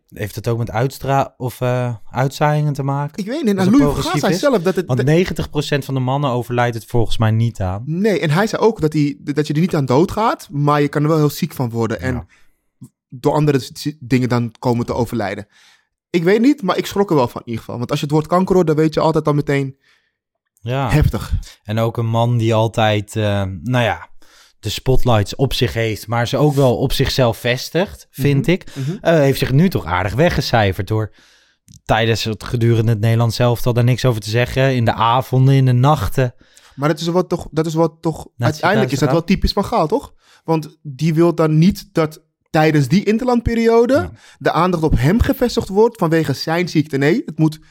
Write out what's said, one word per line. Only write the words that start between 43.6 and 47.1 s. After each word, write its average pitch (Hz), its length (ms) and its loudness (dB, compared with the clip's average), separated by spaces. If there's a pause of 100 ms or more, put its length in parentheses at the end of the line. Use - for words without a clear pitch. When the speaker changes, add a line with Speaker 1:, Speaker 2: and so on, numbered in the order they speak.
Speaker 1:
Ja. 95 160 0 (280)
Speaker 2:
de 139 140 0
aandacht 170 300 0
op 151 140 2
hem 156 240 2
gevestigd 240 480 -2
wordt 220 300 2
vanwege 160 340 0
zijn 165 360 -4
ziekte. 151 280 0
Nee, 160 300 2